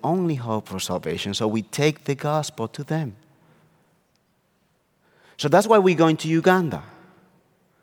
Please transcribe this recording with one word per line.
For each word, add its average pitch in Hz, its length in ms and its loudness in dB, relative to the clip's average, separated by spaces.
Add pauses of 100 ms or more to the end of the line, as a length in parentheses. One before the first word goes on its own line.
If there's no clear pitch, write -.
only 165 320 -2
hope 113 320 -6
for 95 120 -10
salvation, 87 540 -6
so 110 140 -2
we 110 140 -2
take 143 420 -4
the 143 120 -4
gospel 147 540 -6
to - 140 -14
them. 151 320 -6 (2250)
So 147 100 -4
that's 180 200 4
why 220 100 6
we're 185 180 6
going 160 220 4
to 156 100 -8
Uganda, 165 560 2 (1000)